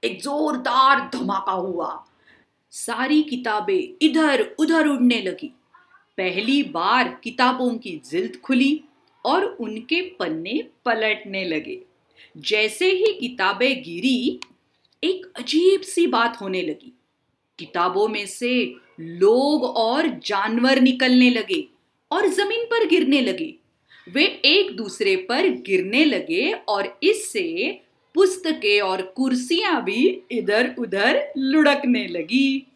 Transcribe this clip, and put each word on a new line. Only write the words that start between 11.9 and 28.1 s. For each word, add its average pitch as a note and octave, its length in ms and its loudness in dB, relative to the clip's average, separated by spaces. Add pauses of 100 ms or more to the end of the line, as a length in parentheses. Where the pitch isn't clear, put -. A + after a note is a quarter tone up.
जैसे G#3+ 540 0
ही F#4+ 220 2
किताबें B3+ 680 -2
गिरी, B3 560 -2 (640)
एक F#4 320 -4
अजीब F4 460 2
सी E4+ 260 0
बात A#3 340 0
होने F#3+ 200 -4
लगी। - 320 -8 (680)
किताबों F3+ 480 0
में G#3+ 180 -4
से A#3+ 500 -4 (240)
लोग A3+ 640 2
और A#3+ 440 0
जानवर A#3 720 0
निकलने B3+ 500 6
लगे G3+ 380 -2 (440)
और G4 160 2
जमीन G#4+ 380 0
पर A4+ 220 0
गिरने C4+ 340 4
लगे। F3+ 340 -4 (540)
वे C#4 160 2
एक F#4 500 2
दूसरे G3 400 0
पर C4 340 0
गिरने G3 560 0
लगे A3+ 460 0
और G3 520 -4
इससे G3+ 800 -2 (340)